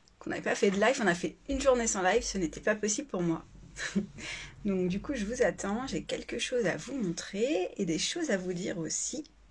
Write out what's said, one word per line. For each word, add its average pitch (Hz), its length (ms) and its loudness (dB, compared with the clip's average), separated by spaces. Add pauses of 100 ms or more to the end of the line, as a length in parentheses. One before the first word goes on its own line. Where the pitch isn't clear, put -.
(200)
qu'on - 100 -8
n'avait 170 140 -4
pas 220 100 2
fait 226 160 4
de 196 100 2
live, 220 220 4
on 214 60 4
a 170 80 6
fait 175 200 -4 (140)
une 269 100 0
journée 254 280 6
sans 202 160 0
live, 196 180 4
ce - 160 -4
n'était 170 240 -2
pas 214 140 2
possible 214 320 -2
pour 185 160 0
moi. 165 200 0 (640)
<laughs> - 600 -10
Donc 185 220 2
du 185 140 0
coup 294 140 -4
je 214 100 -2
vous 247 160 0
attends, 208 460 0
j'ai - 160 -4
quelque - 340 -6
chose 233 300 0
à 160 100 0
vous 226 160 -8
montrer 247 840 0
et 202 80 0
des 165 120 0
choses 320 320 -2
à 208 80 2
vous 180 160 -4
dire 180 240 -4
aussi. 175 460 -4 (260)